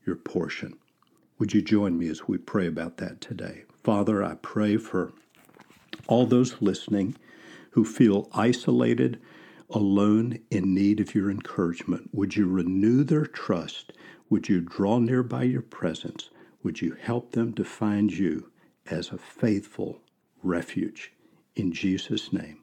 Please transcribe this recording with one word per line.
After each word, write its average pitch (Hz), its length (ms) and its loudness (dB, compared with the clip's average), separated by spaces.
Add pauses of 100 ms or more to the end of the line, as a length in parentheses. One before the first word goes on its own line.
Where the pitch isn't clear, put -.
your 90 100 -2
portion. - 600 -8 (640)
Would 113 160 0
you 104 80 8
join 101 340 2
me 85 100 -2
as 78 200 -6
we 92 100 -2
pray 92 300 -2
about 82 300 -6
that - 220 -10
today? - 440 -12 (200)
Father, 101 400 2
I 80 120 -4
pray 107 420 0
for 92 340 -4 (960)
all 120 200 6
those 123 340 4
listening 98 540 0 (560)
who 117 120 4
feel 104 480 4
isolated, 123 880 2 (520)
alone, 107 640 2 (140)
in 95 240 0
need 101 240 2
of 101 160 -4
your 101 160 2
encouragement. 90 840 -4
Would 98 220 -2
you 101 100 2
renew 95 580 2
their 151 220 2
trust? - 680 -6 (380)
Would 104 200 0
you 92 120 4
draw 98 380 0
near 127 240 2
by 123 220 -2
your 127 180 0
presence? - 640 -8 (320)
Would 90 180 -4
you 92 120 -2
help - 400 -6
them 117 220 -2
to 107 120 -2
find 104 500 0
you 82 360 -2 (340)
as - 240 -6
a - 80 -12
faithful - 840 -4 (400)
refuge? - 680 -4 (440)
In 92 160 -2
Jesus' - 600 -2
name 78 320 -6